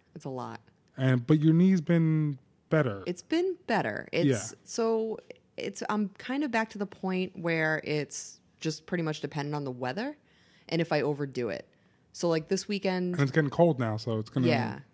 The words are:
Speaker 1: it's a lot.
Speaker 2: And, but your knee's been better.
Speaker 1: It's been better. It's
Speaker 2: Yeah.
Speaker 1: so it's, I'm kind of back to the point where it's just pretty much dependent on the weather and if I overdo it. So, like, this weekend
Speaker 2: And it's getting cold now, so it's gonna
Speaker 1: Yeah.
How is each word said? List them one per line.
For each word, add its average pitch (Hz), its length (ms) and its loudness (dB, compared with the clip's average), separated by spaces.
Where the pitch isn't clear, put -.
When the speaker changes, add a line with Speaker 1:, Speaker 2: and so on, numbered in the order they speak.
Speaker 1:
it's 160 100 -16
a 147 60 -10
lot. 120 300 -8
Speaker 2:
And, 127 280 4
but 156 140 6
your 160 140 6
knee's 185 260 6
been 156 580 2
better. 127 380 2
Speaker 1:
It's 180 160 -6
been 349 340 -2
better. 135 460 -2
It's 165 140 2
Speaker 2:
Yeah. 120 380 0
Speaker 1:
so 226 540 -2
it's, - 320 -8
I'm 208 300 0
kind 285 260 -4
of 254 60 -4
back 220 200 0
to 202 80 -12
the 202 80 -4
point 185 520 -4
where 160 460 2
it's - 560 -6
just 156 260 -6
pretty 175 160 -2
much 156 180 -4
dependent 147 340 -4
on 147 100 -4
the 131 60 -4
weather 139 460 -6
and 165 140 2
if 160 100 -2
I 151 80 4
overdo 131 480 -2
it. - 180 -6
So, - 160 -2
like, 160 200 0
this 190 180 -2
weekend 185 480 0
Speaker 2:
And 151 80 0
it's 131 80 2
getting 143 200 2
cold 165 280 4
now, 110 200 0
so 110 200 -2
it's 110 120 -6
gonna 131 180 0
Speaker 1:
Yeah. 131 300 0